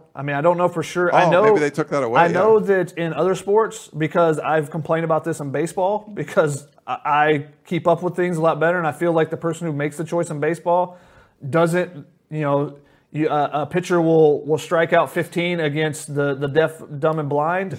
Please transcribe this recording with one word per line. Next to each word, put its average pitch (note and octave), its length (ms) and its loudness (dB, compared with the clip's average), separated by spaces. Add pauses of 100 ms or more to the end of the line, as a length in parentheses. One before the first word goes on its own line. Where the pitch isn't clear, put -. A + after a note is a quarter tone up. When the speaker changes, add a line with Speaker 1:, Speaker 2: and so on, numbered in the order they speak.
(160)
Speaker 1:
I C#3 80 -10
mean, C#3+ 120 -4
I C#3+ 60 -2
don't E3+ 160 4
know F3+ 100 2
for E3+ 140 -4
sure. F3 320 -2
I F3+ 120 6
Speaker 2:
Oh, E3+ 40 4
Speaker 1:
know, F3 140 4
Speaker 2:
maybe G#3+ 160 6
they D3 100 0
took D3+ 200 -4
that C#3+ 120 -2
away, B2 180 2
Speaker 1:
I E3+ 100 4
know G#3 280 4
Speaker 2:
yeah. F#3+ 80 0
Speaker 1:
that F#3+ 280 0
in E3 200 -4
other F3 220 0
sports, G3+ 540 -2
because D#3 500 2
I've D3 320 -2
complained E3 340 -2
about D#3 180 0
this D#3+ 160 -6
in C#3+ 120 -8
baseball, F#3 640 -2
because D3 500 -2 (220)
I, B2 180 -6
I D3 400 2 (220)
keep F3 200 -4
up E3 140 2
with F3 140 -4
things F3+ 220 -2
a D#3 40 -2
lot D#3 180 2
better, F3 200 2
and E3 80 -2
I D3 40 0
feel E3+ 200 0
like D#3+ 180 2
the D#3 80 -8
person E3 300 -4
who D#3 60 -4
makes C#3+ 240 -4
the F3 60 -6
choice E3 280 -4
in D3+ 80 -8
baseball E3+ 580 0 (500)
doesn't, E3 600 0 (240)
you D3+ 100 -6
know, C#3+ 380 -2 (320)
you, D3 180 -2
uh, C#3+ 240 0
a C#3+ 140 -2
pitcher F3 340 0
will, D#3+ 420 4
will D3 140 0
strike E3 340 0
out E3 200 4
fifteen F3 480 -4
against D3+ 560 -4
the, C#3+ 180 0
the C#3 140 -4
deaf, D#3 340 0 (160)
dumb, D#3+ 220 0
and D3 100 -4
blind, D#3+ 500 -2